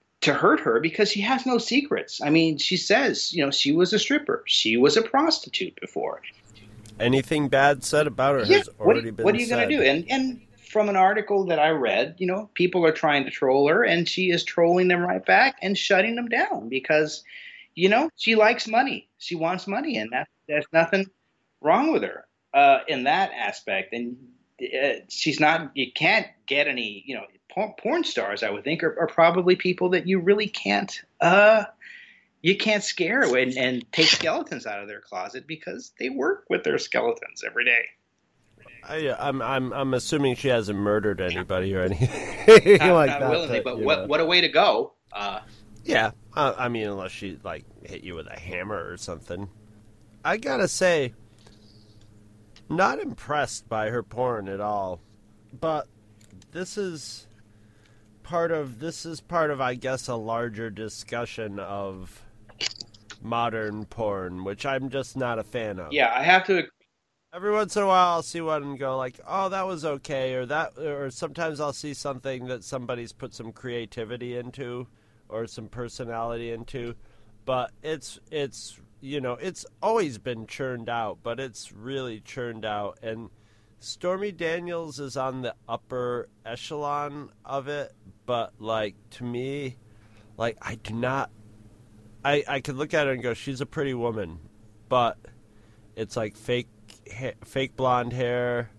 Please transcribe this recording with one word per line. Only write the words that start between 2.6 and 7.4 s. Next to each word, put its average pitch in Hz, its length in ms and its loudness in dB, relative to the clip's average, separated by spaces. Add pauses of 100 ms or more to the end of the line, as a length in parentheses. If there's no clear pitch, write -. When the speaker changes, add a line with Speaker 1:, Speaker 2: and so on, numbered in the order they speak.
Speaker 1:
says, - 560 2
you 165 120 0
know, 139 60 0
she 139 220 2
was 180 200 4
a 220 60 2
stripper. - 480 0
She - 300 2
was 135 200 6
a 226 60 6
prostitute - 760 -2
before. - 400 -6 (800)
Speaker 2:
Anything 135 480 2